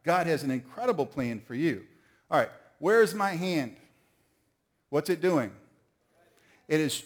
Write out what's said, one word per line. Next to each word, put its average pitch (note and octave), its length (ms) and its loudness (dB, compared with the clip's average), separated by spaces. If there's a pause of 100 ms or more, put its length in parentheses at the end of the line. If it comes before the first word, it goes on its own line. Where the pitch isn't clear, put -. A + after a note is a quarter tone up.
God E3+ 240 2
has D3 160 2
an C3+ 80 -2
incredible D#3 540 -2
plan A#2 400 -6
for A#2+ 100 -12
you. C#3 280 -2 (480)
All D#3 80 4
right. A2+ 100 0 (300)
Where's G3 340 4
my G3 180 -2
hand? E3 440 -2 (1160)
What's D3+ 200 -2
it E3 120 -2
doing? D#3 300 2 (1160)
It D#3 120 2
is C#3 260 -2